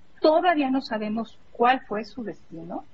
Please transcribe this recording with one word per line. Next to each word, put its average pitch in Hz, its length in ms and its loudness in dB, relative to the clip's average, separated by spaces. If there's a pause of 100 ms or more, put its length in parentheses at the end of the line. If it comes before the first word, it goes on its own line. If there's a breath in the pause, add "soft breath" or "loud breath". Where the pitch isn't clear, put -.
(200)
Todavía 311 500 4
no 262 100 0
sabemos 214 580 -6 (140)
cuál 254 340 2
fue 214 180 -6
su 233 200 -12
destino. 170 580 -12 (120)